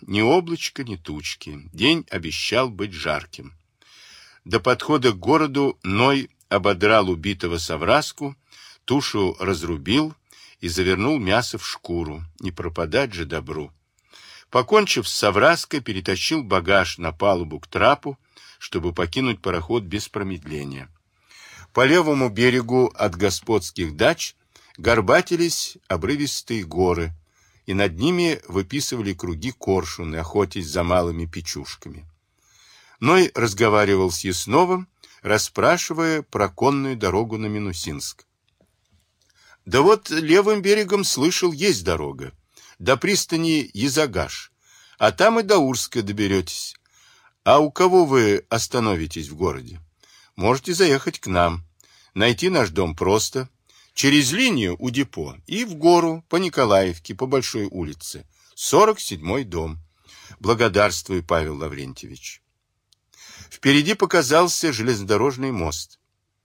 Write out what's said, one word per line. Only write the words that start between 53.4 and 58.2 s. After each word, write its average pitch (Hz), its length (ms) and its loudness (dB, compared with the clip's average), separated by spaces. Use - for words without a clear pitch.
Через 139 400 2
линию 156 460 0
у 127 120 -4
депо 98 460 -6
и 214 180 -6
в 196 100 -12
гору 165 540 4
по 165 80 -2
Николаевке, 104 800 2
по 131 120 -6
Большой 131 380 -2
улице. 78 600 -10